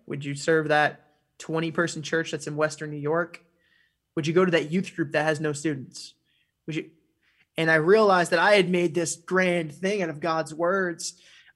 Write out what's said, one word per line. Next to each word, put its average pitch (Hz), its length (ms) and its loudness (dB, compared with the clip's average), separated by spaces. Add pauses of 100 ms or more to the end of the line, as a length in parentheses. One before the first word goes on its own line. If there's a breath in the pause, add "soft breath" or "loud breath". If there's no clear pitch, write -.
Would 147 200 -8
you 143 100 -8
serve 156 320 0
that 147 380 2 (320)
twenty 160 340 -4
person 160 300 -2
church 165 300 -4
that's 151 160 -8
in 147 100 -8
Western 151 340 -2
New 151 60 -10
York? 165 460 -4 (720)
Would 143 120 -4
you 151 60 -2
go 185 100 4
to 180 80 2
that 156 200 0
youth 190 220 -2
group 151 200 -4
that 151 100 2
has 156 160 0
no 151 140 -2
students? - 600 -8 (520)
Would 156 80 -8
you?" - 140 -8 (680)
And 160 120 0
I 160 60 6
realized 180 560 6
that 170 80 4
I 202 140 6
had 185 160 6
made 175 260 0
this 170 220 -2
grand 175 560 -2
thing 190 280 -4
out 160 80 -4
of 147 120 -10
God's 160 320 -2
words. 175 680 -4 (340 soft breath)